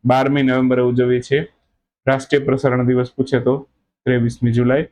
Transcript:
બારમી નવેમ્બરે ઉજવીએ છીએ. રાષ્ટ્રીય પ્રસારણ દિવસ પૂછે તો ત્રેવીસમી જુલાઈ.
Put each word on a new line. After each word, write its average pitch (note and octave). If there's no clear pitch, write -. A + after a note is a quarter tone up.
બારમી C3+
નવેમ્બરે B2+
ઉજવીએ B2
છીએ. D3
રાષ્ટ્રીય C3+
પ્રસારણ B2+
દિવસ B2
પૂછે C3
તો C3
ત્રેવીસમી A#2+
જુલાઈ. B2